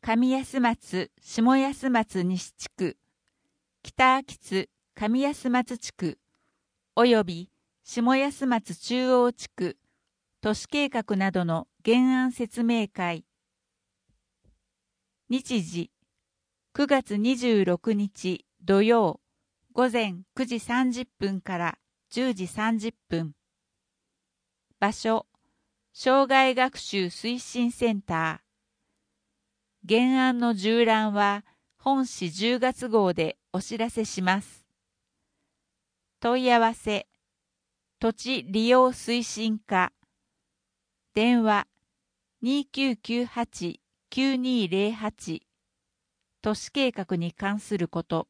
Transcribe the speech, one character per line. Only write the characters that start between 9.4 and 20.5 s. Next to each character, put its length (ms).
区、 260
都 140
市 140
計 220
画 260
な 160
ど 120
の 220
原 360
案 100
説 320
明 240
会。 380
日 320
時、 300
九 140
月 300
二 200
十 280
六 280
日 540
土 200
曜、 380
午 180
前 280
九 80
時 160